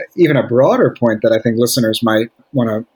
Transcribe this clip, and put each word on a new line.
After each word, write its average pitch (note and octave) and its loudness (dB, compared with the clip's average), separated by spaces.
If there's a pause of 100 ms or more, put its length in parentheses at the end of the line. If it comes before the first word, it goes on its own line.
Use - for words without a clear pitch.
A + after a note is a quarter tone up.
(160)
even D3+ 2
a A2 0
broader C3+ 2
point A2+ 0
that A2+ 2
I A2 2
think A#2 -2
listeners A#2 -2
might A2 0 (240)
wanna, A#2 -4